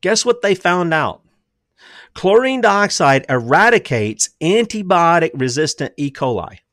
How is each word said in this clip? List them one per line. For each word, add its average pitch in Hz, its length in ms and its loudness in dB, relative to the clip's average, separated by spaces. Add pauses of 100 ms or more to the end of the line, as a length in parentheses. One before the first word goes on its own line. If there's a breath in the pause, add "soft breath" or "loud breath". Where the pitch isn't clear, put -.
Guess 214 240 0
what 240 160 -2
they 202 120 0
found 175 380 0
out? 147 300 -4 (880 loud breath)
Chlorine 254 480 2
dioxide 196 680 2
eradicates 127 1000 0 (140)
antibiotic-resistant 170 1500 0
E. 143 140 -6
coli. 117 480 -6 (140)